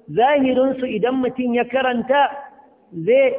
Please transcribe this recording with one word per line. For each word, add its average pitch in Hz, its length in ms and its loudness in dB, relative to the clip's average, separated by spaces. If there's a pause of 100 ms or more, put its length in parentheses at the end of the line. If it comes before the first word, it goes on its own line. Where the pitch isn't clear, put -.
zahirinsu 262 760 0
idan 220 360 -2
mutum 247 320 -4
ya 240 100 0
karanta 254 680 0 (600)
zai 240 460 2